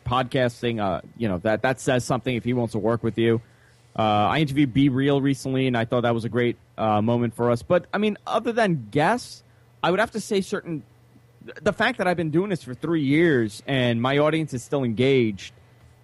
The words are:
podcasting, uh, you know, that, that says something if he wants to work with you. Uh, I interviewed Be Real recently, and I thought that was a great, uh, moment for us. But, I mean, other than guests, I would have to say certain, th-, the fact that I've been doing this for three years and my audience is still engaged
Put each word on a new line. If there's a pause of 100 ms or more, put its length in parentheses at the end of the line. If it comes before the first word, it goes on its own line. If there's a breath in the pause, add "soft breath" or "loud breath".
podcasting,
uh, (140)
you
know,
that,
that
says
something
if
he
wants
to
work
with
you. (560 soft breath)
Uh,
I
interviewed
Be
Real
recently,
and
I
thought
that
was
a
great, (180)
uh,
moment
for
us.
But,
I
mean,
other
than
guests, (400 soft breath)
I
would
have
to
say
certain, (640)
th-,
the
fact
that
I've
been
doing
this
for
three
years
and
my
audience
is
still
engaged (520)